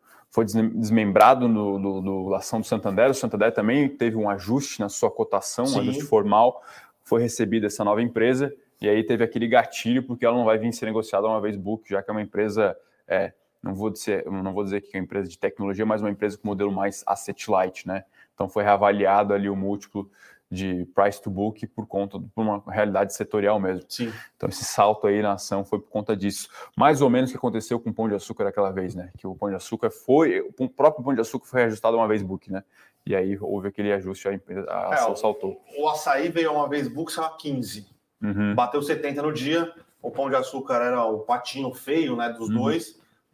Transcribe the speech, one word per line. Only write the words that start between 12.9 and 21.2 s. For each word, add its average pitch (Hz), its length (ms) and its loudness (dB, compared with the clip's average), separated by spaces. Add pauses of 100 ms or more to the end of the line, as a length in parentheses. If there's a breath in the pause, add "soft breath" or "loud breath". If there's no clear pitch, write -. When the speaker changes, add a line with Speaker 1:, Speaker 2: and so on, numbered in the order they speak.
Speaker 1:
é, 92 280 0 (280)
não 95 140 -6
vou 104 160 -2
dizer, 98 340 -4
não 95 280 -6
vou 101 100 -2
dizer 101 180 -4
que - 140 -18
é 98 40 -4
uma 92 40 -4
empresa 98 240 -6
de 90 100 -18
tecnologia, 98 480 -4
mas 107 160 0
uma 107 80 -2
empresa 101 260 -4
com - 120 -10
modelo 101 240 -2
mais 98 340 -4
asset - 460 -6
light, 95 340 0
né? 95 200 -6 (280 soft breath)
Então 98 160 -6
foi 104 140 0
reavaliado 101 680 4
ali 101 160 0
o 98 60 -2
múltiplo 101 540 -6 (400 soft breath)
de 92 440 -4
price 101 260 2
to 104 120 -8